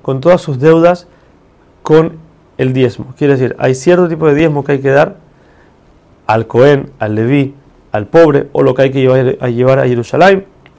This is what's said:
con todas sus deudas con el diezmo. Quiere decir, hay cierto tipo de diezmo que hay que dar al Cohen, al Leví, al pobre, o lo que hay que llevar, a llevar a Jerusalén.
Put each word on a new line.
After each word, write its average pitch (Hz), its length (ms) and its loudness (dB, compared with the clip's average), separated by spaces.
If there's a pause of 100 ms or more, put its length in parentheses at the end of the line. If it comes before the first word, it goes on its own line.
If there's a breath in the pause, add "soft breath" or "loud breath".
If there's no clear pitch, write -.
con 131 180 -6
todas 170 200 2
sus 135 180 -8
deudas 165 480 2 (760 soft breath)
con 160 360 0 (400)
el 131 140 -2
diezmo. 127 460 -4
Quiere 139 160 2
decir, 127 240 -2
hay 131 160 -2
cierto 180 340 0
tipo 160 180 -4
de 147 80 2
diezmo 147 300 -2
que 143 80 -4
hay 135 80 -2
que 135 100 -2
dar 160 260 0 (1080 soft breath)
al 113 200 -2
Cohen, 139 520 2
al 107 160 -6
Leví, 135 400 -2 (360)
al 104 160 -6
pobre, 156 460 2
o - 100 -2
lo 131 120 0
que 135 80 0
hay 135 80 0
que 135 100 -4
llevar, 131 400 2
a 131 80 -4
llevar 127 300 0
a 135 80 0
Jerusalén. 151 600 0 (320 soft breath)